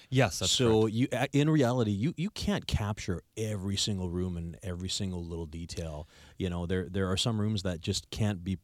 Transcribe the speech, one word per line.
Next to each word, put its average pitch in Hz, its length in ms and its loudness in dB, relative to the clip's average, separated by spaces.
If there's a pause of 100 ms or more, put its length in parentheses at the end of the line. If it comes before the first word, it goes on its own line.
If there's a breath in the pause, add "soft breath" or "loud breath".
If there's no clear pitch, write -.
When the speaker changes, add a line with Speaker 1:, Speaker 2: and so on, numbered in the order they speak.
Speaker 1:
Yes, 127 300 4
that's 92 140 0
Speaker 2:
So 110 300 6
Speaker 1:
correct. 107 120 2
Speaker 2:
you, 120 180 2
a-, 123 200 0
in 147 180 4
reality, 123 400 4
you, 104 260 0
you 180 140 -2
can't - 360 -2
capture 104 560 -2 (140)
every 101 400 -2
single 92 320 -2
room 90 280 -2
and 85 260 -6
every 90 260 -6
single 90 340 -4
little 85 240 -6
detail. 80 600 -8 (300 loud breath)
You 92 100 0
know, 87 160 -2
there, 92 240 0
there 92 220 0
are 98 60 0
some 110 220 0
rooms 104 260 0
that 87 160 -2
just - 300 -4
can't 104 340 0
be 92 200 -2